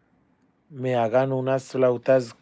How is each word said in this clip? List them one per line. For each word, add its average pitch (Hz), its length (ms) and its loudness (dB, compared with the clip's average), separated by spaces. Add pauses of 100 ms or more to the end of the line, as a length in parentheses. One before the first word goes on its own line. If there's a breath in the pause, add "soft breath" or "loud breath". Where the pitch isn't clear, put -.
(720)
me 127 260 -4
hagan 123 360 0
unas 131 320 -2
flautas 127 760 0